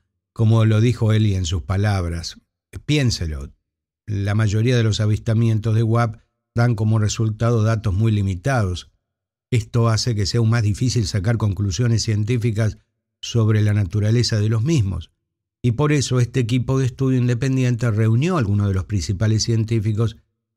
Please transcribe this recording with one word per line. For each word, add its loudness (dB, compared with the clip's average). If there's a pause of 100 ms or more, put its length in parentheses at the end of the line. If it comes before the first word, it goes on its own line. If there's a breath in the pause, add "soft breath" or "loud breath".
(340)
Como 2
lo 4
dijo 2
él 2
y 0
en -2
sus -4
palabras, -4 (480)
piénselo, -2 (540)
la -4
mayoría 2
de 2
los 0
avistamientos 0
de 2
wap 0 (340)
dan 2
como 0
resultado 0
datos 0
muy 0
limitados. -2 (600)
Esto 0
hace -2
que 2
sea -2
aún 2
más 2
difícil 0
sacar 0
conclusiones 0
científicas -2 (420)
sobre 2
la 2
naturaleza 0
de 0
los 0
mismos. -2 (500)
Y 0
por 0
eso 0
este 0
equipo -2
de 0
estudio -2
independiente 0
reunió 2
a 0
algunos 0
de 0
los -2
principales -2
científicos, -2 (420)